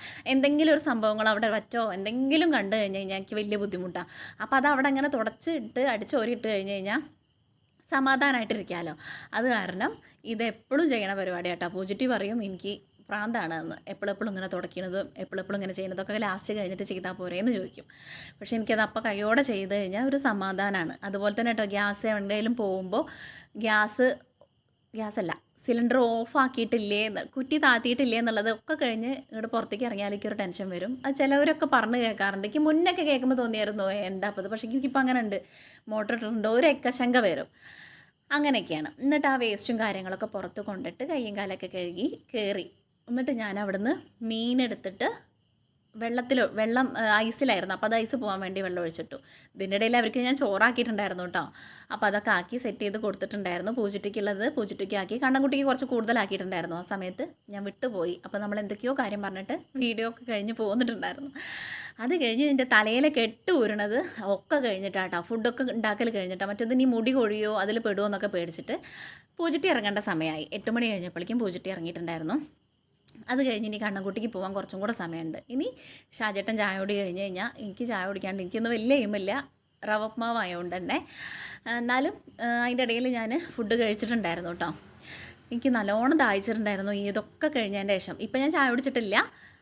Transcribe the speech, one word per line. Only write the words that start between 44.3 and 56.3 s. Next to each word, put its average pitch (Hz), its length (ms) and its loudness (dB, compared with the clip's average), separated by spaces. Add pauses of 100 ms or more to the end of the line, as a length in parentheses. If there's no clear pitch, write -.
എടുത്തിട്ട് 208 440 -2 (880)
വെള്ളത്തിൽ, 240 440 0 (200)
വെള്ളം, 233 280 4 (120)
ഏ, 226 40 0 (140)
ഐസിലായിരുന്നു. 220 580 2
അപ്പോൾ 214 140 0
അത് 226 80 2
ഐസ് 226 200 0
പോകാൻ 208 240 -2
വേണ്ടി 190 260 -4
വെള്ളം 180 160 -2
ഒഴിച്ചിട്ടു. 165 340 -6 (360)
ഇതിൻ്റെ 196 260 -2
ഇടയിൽ 226 180 4
അവർക്ക് 226 300 2
ഞാൻ 262 100 2
ചോറാക്കിയിട്ടുണ്ടായിരുന്നു 208 880 2
കേട്ടോ. 175 160 -2 (480)
അപ്പോൾ 220 160 0
അതൊക്കെ 208 240 2
ആക്കി 185 280 2
സെറ്റ് 226 260 -4
ചെയ്ത് 202 140 -2
കൊടുത്തിട്ടുണ്ടായിരുന്നു. 196 760 -2
പൂജുട്ടിക്കുള്ളത് 208 720 -2 (100)
പൂജുട്ടിക്ക് 202 460 -4
ആക്കി, 208 240 -4
കണ്ണൻകുട്ടിക്ക് 269 440 4
കുറച്ച് 262 240 0
കൂടുതലാക്കിയിട്ടുണ്ടായിരുന്നു. 190 880 0